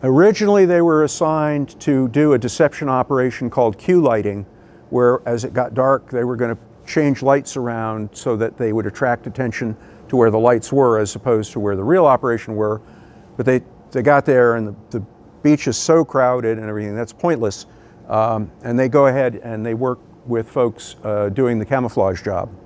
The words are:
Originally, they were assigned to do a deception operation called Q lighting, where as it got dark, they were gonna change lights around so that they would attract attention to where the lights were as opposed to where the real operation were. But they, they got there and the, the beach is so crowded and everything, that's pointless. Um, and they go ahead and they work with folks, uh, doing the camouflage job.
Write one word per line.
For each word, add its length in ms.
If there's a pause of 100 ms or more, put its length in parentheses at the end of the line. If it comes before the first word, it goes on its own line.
Originally, 640
they 160
were 220
assigned 760
to 280
do 260
a 40
deception 520
operation 580
called 300
Q 240
lighting, 420 (460)
where 360
as 180
it 100
got 180
dark, 380
they 140
were 120
gonna 220 (280)
change 360
lights 340
around 560
so 240
that 220
they 160
would 120
attract 400
attention 480 (340)
to 80
where 140
the 80
lights 320
were 280
as 180
opposed 360
to 80
where 160
the 80
real 200
operation 500
were. 280 (540)
But 100
they, 160 (280)
they 120
got 220
there 300
and 140
the, 80 (140)
the 160 (360)
beach 240
is 100
so 280
crowded 540
and 100
everything, 260
that's 180
pointless. 540 (420)
Um, 440 (100)
and 160
they 100
go 200
ahead 340
and 240
they 80
work 240 (280)
with 220
folks, 540
uh, 280
doing 280
the 60
camouflage 580
job. 260 (180)